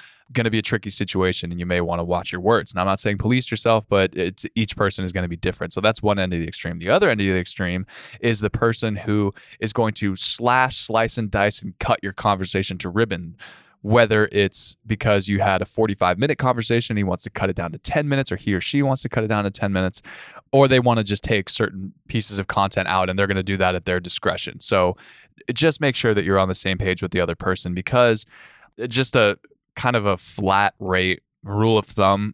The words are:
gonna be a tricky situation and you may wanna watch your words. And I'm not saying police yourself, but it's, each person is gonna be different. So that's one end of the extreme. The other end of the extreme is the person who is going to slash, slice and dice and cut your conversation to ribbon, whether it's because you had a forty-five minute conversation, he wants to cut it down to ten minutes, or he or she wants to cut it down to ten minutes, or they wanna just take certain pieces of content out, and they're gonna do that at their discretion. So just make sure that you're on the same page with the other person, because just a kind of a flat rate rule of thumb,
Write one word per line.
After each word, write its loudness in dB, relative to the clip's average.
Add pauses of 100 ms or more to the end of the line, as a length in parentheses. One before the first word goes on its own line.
(340)
gonna 0
be 0
a 2
tricky -4
situation -2
and -6
you -6
may 0
wanna -2
watch -4
your -8
words. 2
And -2
I'm 0
not 0
saying -2
police 0
yourself, 2
but 2
it's, -4 (100)
each -2
person -2
is -6
gonna -4
be -6
different. -4
So -6
that's 0
one 0
end -2
of -2
the -6
extreme. -10
The -4
other 4
end 0
of 2
the 2
extreme -4 (340)
is 0
the 0
person 0
who 0 (280)
is -2
going 0
to -2
slash, 2
slice 0
and -4
dice 2
and -12
cut 2
your -4
conversation -2
to -6
ribbon, -2 (460)
whether 4
it's 0 (100)
because 0
you 2
had 2
a -2
forty-five 0
minute 0
conversation, 0
he 0
wants -4
to -8
cut -4
it -4
down -4
to -12
ten -2
minutes, 0
or -2
he -2
or 0
she 0
wants 0
to -6
cut -2
it 0
down 0
to -2
ten -2
minutes, 0 (500)
or 6
they 6
wanna 2
just -2
take 0
certain -4 (160)
pieces -2
of -2
content 0
out, 2
and -2
they're 2
gonna 0
do -2
that 2
at -6
their 0
discretion. -4
So 2 (560)
just 2
make 0
sure 2
that 2
you're 4
on 2
the -2
same -2
page -2
with -4
the 0
other -2
person, -4
because 2 (640)
just -2
a 4 (360)
kind 0
of 0
a 2
flat 0
rate 0 (220)
rule 2
of 2
thumb, 2